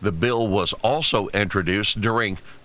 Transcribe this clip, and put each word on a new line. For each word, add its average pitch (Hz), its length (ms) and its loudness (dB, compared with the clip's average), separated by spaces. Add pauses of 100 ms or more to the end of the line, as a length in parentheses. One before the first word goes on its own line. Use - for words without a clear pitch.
the 101 80 2
bill 113 380 0
was 95 240 2 (100)
also 120 460 0
introduced 101 720 0
during 110 380 0 (260)